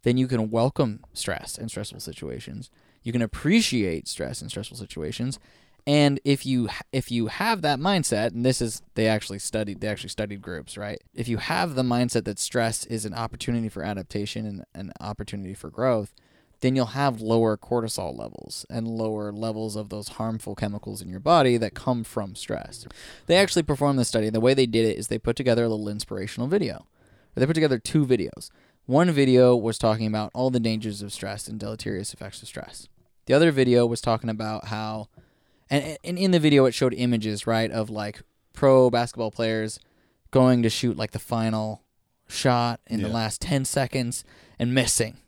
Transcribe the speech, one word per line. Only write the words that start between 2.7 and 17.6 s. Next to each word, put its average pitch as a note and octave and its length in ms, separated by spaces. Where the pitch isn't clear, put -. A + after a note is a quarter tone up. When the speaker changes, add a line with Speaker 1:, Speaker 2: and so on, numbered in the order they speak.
Speaker 1:
You A#2 100
can A#2+ 100
appreciate A#2 880
stress - 340
in - 80
stressful - 260
situations. A2+ 640
And C#3+ 360
if C#3 200
you, B2 240
h-, - 140
if - 200
you A#2 160
have G#3 340
that D3 160
mindset, C#3+ 540
and A#2 120
this B2+ 160
is, A2+ 220
they A2 100
actually G#2+ 320
studied, G2+ 420
they G#2 80
actually G2 220
studied G2+ 320
groups, E2 340
right? G2+ 240
If A#2 140
you A#2 80
have E3 400
the B2+ 80
mindset A#2+ 400
that G2+ 160
stress A2+ 460
is A2 180
an G2+ 100
opportunity A#2 540
for D#2 160
adaptation G#2 600
and G2+ 180
an F#2 260
opportunity G2+ 540
for F2+ 160
growth, A2+ 420
then C3 140
you'll C3 120
have A#2+ 340
lower A2+ 360
cortisol A2 640